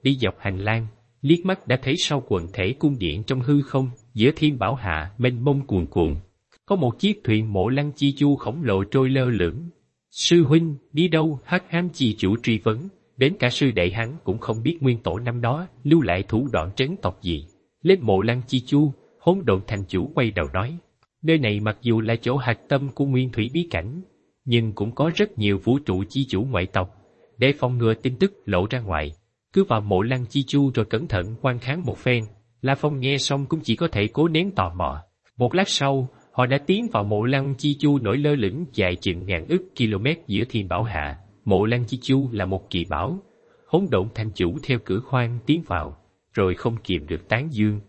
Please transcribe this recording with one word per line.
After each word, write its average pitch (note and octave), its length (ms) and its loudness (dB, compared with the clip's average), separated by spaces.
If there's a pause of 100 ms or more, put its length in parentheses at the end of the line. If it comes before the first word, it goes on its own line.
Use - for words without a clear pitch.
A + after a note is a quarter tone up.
đi C#3 120 2
dọc A2+ 240 -2
hành F#2+ 200 -4
lang, A2 280 -2 (360)
liếc E3+ 220 4
mắt F#3+ 220 -2
đã B2+ 160 0
thấy C3 160 0
sau C#3+ 300 -2
quần F2 240 -2
thể G2 260 -2
cung C#3+ 200 0
điện F2 240 -4
trong B2+ 180 -2
hư C#3+ 220 2
không, C3+ 280 -2 (240)
giữa A#2 220 6
thiên D3 220 0
bảo G#2+ 160 0
hạ, F2 440 -4
mênh B2 260 0
mông C#3 220 2
cuồn F2+ 200 0
cuộn. D#2+ 280 0 (520)
Có G3 100 2
một B2+ 220 0
chiếc G#3 260 0
thuyền A2 280 2
mộ G2 160 2
lăng C#3+ 240 0
chi C#3 200 2
chu C#3+ 240 4
khổng C#3 260 -6
lồ G2 220 2
trôi C3 240 2
lơ C3 160 2
lửng. A#2 460 0 (400)
"Sư E3+ 340 4
huynh, D#3 320 4 (160)
đi E3 160 2
đâu?" D#3+ 360 0
Hắc F#3 260 -2
ám F3 180 0
chi A#2 300 0
chủ G2+ 240 2
truy A2+ 160 2
vấn, A#2+ 300 -2 (280)
đến D#3+ 220 2
cả B2 120 2
sư C#3 200 2
đệ F2+ 200 2
hắn A#2 340 -6
cũng G2+ 140 -2
không A2 240 -6
biết E3 180 -2
nguyên B2+ 180 2
tổ F#2 200 -4
năm A#2+ 220 -4
đó C#3 260 -2 (180)
lưu D#3 160 6
lại F#2+ 220 0
thủ B2 300 0
đoạn F2 240 -2
trấn D3 260 -2
tộc - 200 -4
gì. D#2+ 240 -4 (360)
Lên F#3 200 4
mộ G2+ 200 2
lăng A#2+ 240 0
chi C3 200 0
chu, C#3+ 260 2 (280)
hỗn F#3 240 2
độn G2 220 2
thành G2+ 220 -6
chủ - 260 -2
quay A#2+ 160 2
đầu F2 220 -2
nói, B2 260 -4 (440)
"Nơi D#3+ 160 4
này G#2+ 220 0
mặc G#2+ 220 -2
dù A2+ 180 4
là A2+ 160 0
chỗ B2 200 -2
hạch A#2+ 320 -2
tâm C#3 260 0
của C#3+ 100 0
nguyên C3 260 2
thủy A2+ 220 -2
bí E3+ 180 -2
cảnh, A#2 320 -6 (420)
nhưng A#2 280 2
cũng G#2 220 -4
có D#3 220 2
rất G#3 220 0
nhiều G2+ 200 2
vũ B2+ 200 2
trụ G2 300 -2
chi C3+ 200 -2
chủ F#2+ 140 0
ngoại G#2+ 240 -2
tộc. - 300 -2 (420)
Để C3 200 4
phòng B2+ 200 0
ngừa A2+ 160 2
tin B2 220 -4
tức G3 160 2 (120)
lộ F#2+ 260 2
ra B2+ 100 -2
ngoài, D#2 320 -4 (400)
cứ F#3+ 120 4
vào A2+ 160 2
mộ G2+ 220 2
lăng B2+ 240 -2
chi C#3 160 -2
chu C#3 320 2
rồi A2 120 0
cẩn A2+ 220 -4
thận G#2 320 -4
quan B2 180 0
khán C#3 220 -6
một C#3+ 180 -6
phen." A#2+ 260 0 (380)
La C3+ 120 2
Phong D3 260 -2
nghe C3+ 180 0
xong C#3 280 -2
cũng D#3+ 140 -2
chỉ A2+ 160 0
có E3+ 120 -2
thể G#2 180 0
cố D3+ 220 2
nén E3 220 0
tò F2+ 260 -2
mò. D#2 260 -2 (340)
Một A#2+ 180 0
lát F#3+ 140 2
sau, C#3 400 0 (240)
họ B2+ 140 2
đã C3+ 120 2
tiến G3+ 340 0
vào G#2 120 2
mộ G#2 200 0
lăng C3+ 340 0
chi C#3+ 200 0
chu C#3+ 200 4
nổi A#2 200 0
lơ D3 160 2
lửng B2 380 -2
dài F2+ 240 2
chừng F#2 300 -4
ngàn E2+ 220 -4
ức F#3 140 2 (160)
km G#2+ 280 0 (200)
giữa G2 220 0
thiên G2+ 200 -4
bảo F2 140 -2
hạ. D#2+ 360 -6 (260)
Mộ G2 200 4
lăng A#2+ 200 0
chi A#2+ 180 -6
chu C3+ 300 0
là G2 140 -2
một F#2+ 240 -6
kỳ F2 140 -2
bảo. G2+ 340 -4 (480)
Hỗn F#3+ 240 2
độn G2+ 240 0
thành G#2+ 200 -4
chủ E2+ 280 -2
theo B2 220 -2
cửa F#2+ 160 -2
khoang A#2+ 460 -2
tiến D#3+ 200 2
vào, D2+ 300 -4 (360)
rồi F#2+ 220 2
không A#2 300 -4
kìm E2 220 -2
được E2 220 -8
tán C3 240 -2
dương. G#2 360 0